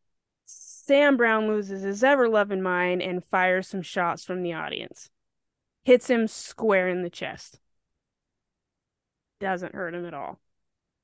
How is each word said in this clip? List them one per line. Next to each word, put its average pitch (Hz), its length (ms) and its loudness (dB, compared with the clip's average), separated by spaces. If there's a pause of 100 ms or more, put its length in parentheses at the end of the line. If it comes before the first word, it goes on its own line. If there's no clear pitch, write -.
(460)
Sam - 680 2
Brown 220 320 2
loses 196 360 -4
his 202 200 -2
ever-loving 214 600 4
mind 180 400 0
and 180 220 -4
fires 185 420 2
some 190 160 -8
shots 175 420 -4
from 180 160 -6
the 170 120 -4
audience. - 580 -10 (720)
Hits 247 260 4
him 226 180 2
square 190 640 0
in 180 140 -2
the 175 80 -6
chest. - 480 -14 (1800)
Doesn't 185 360 -4
hurt 175 180 -6
him 175 120 -8
at 160 100 -12
all. 107 240 -10 (640)